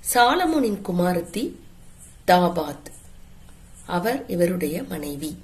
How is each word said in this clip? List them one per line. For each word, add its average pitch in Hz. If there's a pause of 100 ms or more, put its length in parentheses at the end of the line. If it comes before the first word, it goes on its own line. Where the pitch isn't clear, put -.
(140)
சாலமோனின் 262
குமாரத்தி 180 (760)
தாபாத். 175 (960)
அவர் 208
இவருடைய 175
மனைவி. 147